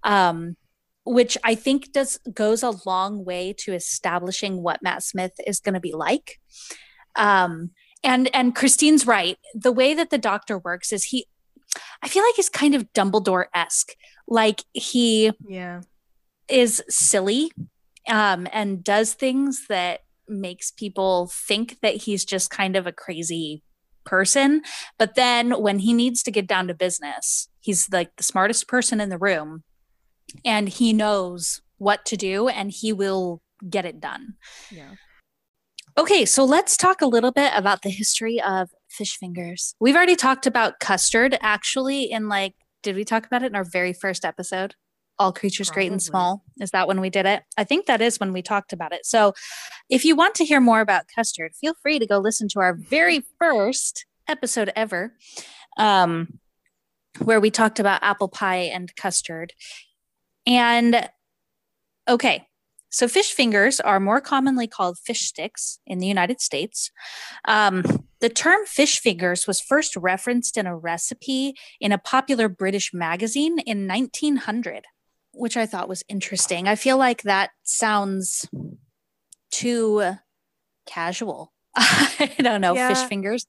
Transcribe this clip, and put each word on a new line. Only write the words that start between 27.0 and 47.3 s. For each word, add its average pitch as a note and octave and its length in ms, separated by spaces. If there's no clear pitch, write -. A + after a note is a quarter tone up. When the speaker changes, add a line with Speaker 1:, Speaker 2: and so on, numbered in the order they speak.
Speaker 1:
he's, G3 300
like, F3 260
the - 60
smartest G3+ 440
person A#3+ 340
in G3+ 80
the F3+ 100
room, D#3+ 460
and G#3 240
he A3+ 240
knows G3 680
what G3+ 280
to A3 100
do, G3 320
and G3+ 220
he A3 220
will F#3+ 500
get F#3 160
it D#3+ 160
done. G#3 340
Speaker 2:
Yeah. D#3+ 240
Speaker 1:
Okay, E4 260
so C4+ 200
let's D#4 320
talk F#4 260
a D4 40
little A#3+ 260
bit C#4+ 220
about G3 280
the G3 80
history A3+ 500
of F#3 300
fish - 300
fingers. F3 640
We've C4+ 160
already F4+ 200
talked C4 300
about A#3 320
custard, A#3 640
actually, C4 640
in, A3 240
like, G3 260
did G3 140
we G#3 80
talk A3 220
about B3 160
it C4 40
in G#3 100
our F#3+ 80
very F3+ 280
first F3+ 320
episode? F#3 500
All F#3+ 160
Creatures G3 340
Great F#3+ 240
and F#3+ 80
Speaker 2:
Probably. - 60
Speaker 1:
Small. F#3 380
Is G3 100
that F#3 180
when F#3+ 140
we F#3+ 80
did F#3+ 160
it? G3+ 160